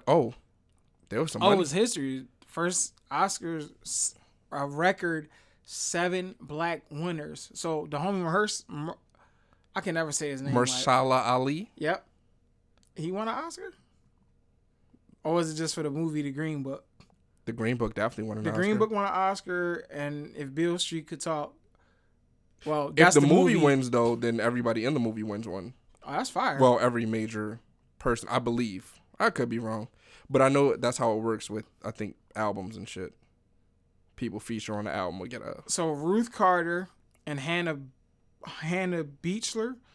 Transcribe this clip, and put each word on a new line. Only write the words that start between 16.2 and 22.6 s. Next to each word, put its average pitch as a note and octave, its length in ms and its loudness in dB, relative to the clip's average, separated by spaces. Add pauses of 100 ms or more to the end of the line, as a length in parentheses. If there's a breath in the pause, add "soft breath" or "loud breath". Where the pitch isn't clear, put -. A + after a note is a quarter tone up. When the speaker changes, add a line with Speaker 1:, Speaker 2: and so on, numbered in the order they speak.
Speaker 2:
The C#3+ 100 -4
Green D3 320 -4
Book? C3+ 220 -10 (600)
Speaker 1:
The A2+ 80 -6
Green A#2 240 0
Book A#2 180 -2
definitely A2 300 -2
won G#2+ 140 -6
an G#2+ 40 -4
Speaker 2:
The - 80 -2
Speaker 1:
Oscar. E3 100 0
Speaker 2:
Green G#3 160 2
Book G#3+ 140 2
won G3+ 140 0
an G3 80 -2
Oscar, F3+ 800 -2
and D3 440 -8
If C#3 180 -10
Beale E3+ 260 0
Street D#3+ 280 -6
Could D3+ 140 -10
Talk, D#3 320 -4 (1120)